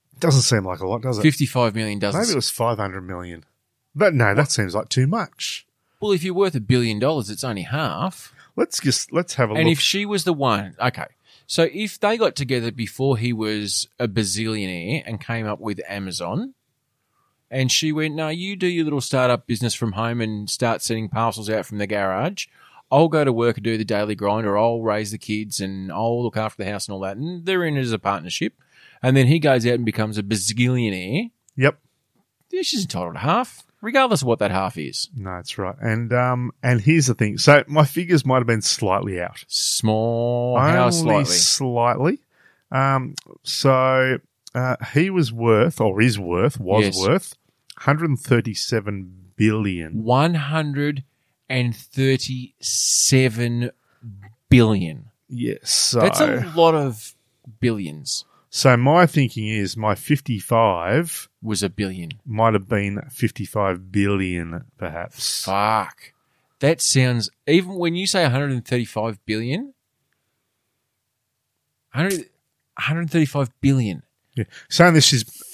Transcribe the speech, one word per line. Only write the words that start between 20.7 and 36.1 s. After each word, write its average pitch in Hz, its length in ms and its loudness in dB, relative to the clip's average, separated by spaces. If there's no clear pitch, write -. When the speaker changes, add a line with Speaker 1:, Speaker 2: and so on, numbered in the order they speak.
Speaker 2:
sending 110 280 -4
parcels 110 400 -2
out 110 160 -2
from 104 120 -10
the 104 100 -4
garage. 104 600 -2
I'll 151 180 6
go 156 140 2
to 135 100 2
work 117 240 0
and 107 60 -10
do 113 140 0
the 107 80 -4
daily 104 300 -2
grind, 104 320 0
or 101 100 2
I'll 117 240 2
raise 107 300 -2
the 107 60 -8
kids 107 420 -6
and 95 320 -8
I'll 117 320 -2
look 113 140 -4
after 110 260 -4
the 95 80 -4
house 101 160 -8
and 107 60 -10
all 95 80 -8
that." 98 160 -6
And 165 280 -10
they're 185 200 0
in 151 120 0
it 135 40 0
as 123 100 -2
a 110 80 -2
partnership. - 540 -4
And 131 140 4
then 127 100 6
he 156 120 6
goes 135 280 4
out 123 60 4
and 120 120 0
becomes 107 320 -2
a 107 60 -2
bazillionaire. 110 1080 0
Speaker 1:
Yep. 139 200 2
Speaker 2:
Yeah, 370 100 -4
she's 262 220 -2
entitled 90 320 -6
to - 40 -10
half, 175 440 -2
regardless 247 400 2
of 131 60 -2
what 117 120 2
that 101 120 0
half 95 260 -2
is. 71 380 -8
Speaker 1:
No, 95 200 -8
that's - 220 -12
right. 98 240 -6
And, 113 320 -2